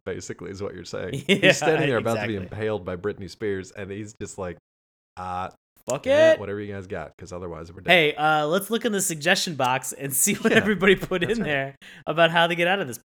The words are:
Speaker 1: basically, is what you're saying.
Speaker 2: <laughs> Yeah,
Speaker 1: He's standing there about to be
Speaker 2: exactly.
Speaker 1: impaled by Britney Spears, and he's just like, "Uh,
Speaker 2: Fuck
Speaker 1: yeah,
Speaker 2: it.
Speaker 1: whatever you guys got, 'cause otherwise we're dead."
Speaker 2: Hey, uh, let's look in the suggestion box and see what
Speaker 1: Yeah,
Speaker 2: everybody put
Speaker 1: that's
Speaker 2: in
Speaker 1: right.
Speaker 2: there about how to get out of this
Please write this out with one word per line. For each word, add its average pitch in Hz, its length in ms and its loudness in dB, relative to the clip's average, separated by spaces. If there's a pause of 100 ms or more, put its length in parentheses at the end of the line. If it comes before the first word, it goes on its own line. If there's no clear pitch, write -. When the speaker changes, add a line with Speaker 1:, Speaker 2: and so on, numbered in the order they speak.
Speaker 1:
basically, 92 460 -8
is 95 120 -10
what - 100 -6
you're 90 120 -12
saying. 95 400 -6
Speaker 2:
<laughs> - 20 -20
Yeah, 196 80 4
Speaker 1:
He's 185 220 6
standing 156 320 2
there 120 80 2
about 110 240 0
to 104 60 -2
be 110 80 -2
Speaker 2:
exactly. 92 220 -8
Speaker 1:
impaled 107 280 -2
by 92 100 -6
Britney 95 340 -6
Spears, 95 420 -6
and 98 200 -12
he's 104 300 -10
just - 160 -12
like, 90 200 -8 (600)
"Uh, 92 320 -6 (360)
Speaker 2:
Fuck - 200 -6
Speaker 1:
yeah, 302 260 6
Speaker 2:
it. 311 80 2
Speaker 1:
whatever 101 220 -6
you 101 120 -8
guys 95 140 -10
got, 85 300 -8
'cause 85 160 -16
otherwise 87 380 -10
we're 92 100 -18
dead." 123 100 2
Speaker 2:
Hey, 156 240 6
uh, 151 320 2
let's 196 240 0
look 233 140 -2
in 220 80 0
the 196 80 0
suggestion 165 540 0
box 131 360 0
and 139 240 -8
see - 200 2
what 226 180 2
Speaker 1:
Yeah, 220 60 8
Speaker 2:
everybody 190 360 4
put 185 260 -4
Speaker 1:
that's 175 120 0
Speaker 2:
in 233 80 -2
Speaker 1:
right. 170 80 -2
Speaker 2:
there 135 260 -2 (320)
about 160 240 4
how 170 160 4
to 170 80 0
get 170 140 2
out 196 100 0
of 165 80 -4
this 120 200 -10